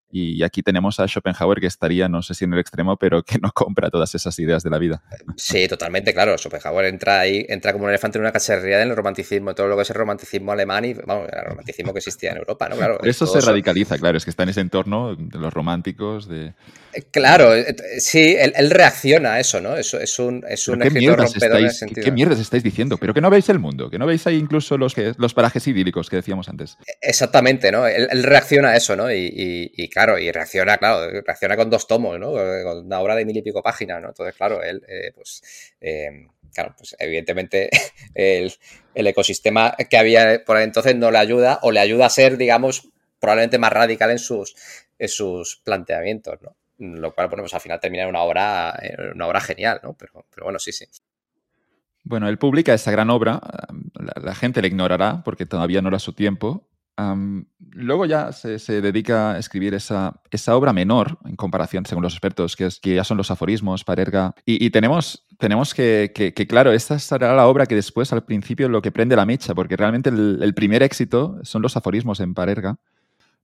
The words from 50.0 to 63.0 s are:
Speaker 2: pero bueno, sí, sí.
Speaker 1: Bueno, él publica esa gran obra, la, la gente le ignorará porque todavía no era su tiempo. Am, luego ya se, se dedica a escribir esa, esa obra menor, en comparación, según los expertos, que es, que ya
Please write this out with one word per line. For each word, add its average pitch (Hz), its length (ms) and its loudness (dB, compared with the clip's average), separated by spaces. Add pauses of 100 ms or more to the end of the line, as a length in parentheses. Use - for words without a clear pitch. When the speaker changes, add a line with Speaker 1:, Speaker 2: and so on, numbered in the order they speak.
Speaker 2:
pero 85 140 -20
bueno, 98 120 -8
sí, 87 140 -12
sí. - 120 -14 (1200)
Speaker 1:
Bueno, 107 240 -4
él 104 100 -2
publica 143 360 2
esa 110 180 0
gran 107 180 2
obra, 117 300 2 (540)
la, - 280 -14
la 95 140 -8
gente 123 260 -2
le 95 60 2
ignorará 92 560 0
porque 92 220 -8
todavía 87 360 -2
no 95 80 -2
era 95 100 -2
su - 140 -10
tiempo. 104 540 -4 (280)
Am, 98 500 -6 (260)
luego 143 340 -2
ya 156 280 -2
se, 110 260 -10
se 107 220 -2
dedica 107 520 0
a 87 60 -6
escribir 98 340 -4
esa, 98 560 -6
esa 117 260 0
obra 131 180 4
menor, 104 520 0
en - 100 -12
comparación, 92 500 -4
según 87 180 -4
los 85 100 -4
expertos, 90 420 -4
que 95 100 -4
es, 87 140 -6
que 95 160 0
ya 90 80 0